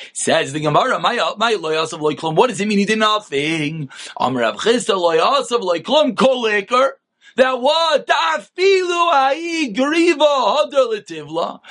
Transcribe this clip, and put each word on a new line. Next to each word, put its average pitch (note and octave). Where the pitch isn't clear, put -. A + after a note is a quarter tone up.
Says D3
the D#3
Gemara, E3+
"My, F#3
my A3+
lo D#3+
yasav D#3+
lo D3+
klum." D#3+
What A#3
does F#3+
it G#3
mean G#3
he G3+
did G#3+
nothing? D#3+
Amar B2+
Rav A2
Chisda, G#3+
lo E3+
yasav A#3+
lo F3
klum, C4+
kol B3+
eker. A#3
That C4
what? D#4
Ta'afilu E4+
ha'i D4+
geriva E4
hadar C#4
l'tivla. E3